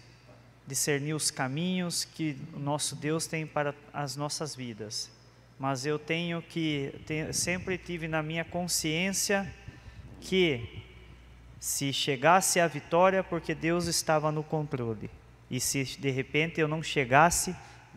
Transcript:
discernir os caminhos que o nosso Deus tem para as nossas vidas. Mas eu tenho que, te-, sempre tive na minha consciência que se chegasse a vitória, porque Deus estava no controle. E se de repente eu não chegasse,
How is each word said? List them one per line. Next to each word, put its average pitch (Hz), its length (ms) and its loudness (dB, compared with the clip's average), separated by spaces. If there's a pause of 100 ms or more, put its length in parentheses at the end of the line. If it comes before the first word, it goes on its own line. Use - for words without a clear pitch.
(640)
discernir 143 480 0
os 151 160 0
caminhos 170 760 -2
que 156 320 -4 (160)
o - 60 -12
nosso 143 380 -2
Deus 156 320 -2
tem 156 180 -4
para 147 300 -2 (180)
as 143 220 -6
nossas 147 400 -4
vidas. 113 560 -8 (480)
Mas 135 260 -2
eu 151 140 0
tenho 170 420 -2
que, 151 500 -2 (140)
te-, 156 260 -4
sempre 180 460 -2
tive 170 300 -6
na 160 160 -2
minha 160 200 -4
consciência 180 1120 0 (640)
que 135 640 0 (760)
se - 340 -2
chegasse 151 640 6
a 170 60 8
vitória, 175 580 4
porque 165 300 -2
Deus 165 320 2
estava 156 460 2
no 151 100 0
controle. 123 720 -2 (360)
E 123 120 -2
se 139 240 0
de 135 260 -4
repente 147 500 0
eu 156 80 4
não 160 140 -2
chegasse, 151 720 4 (420)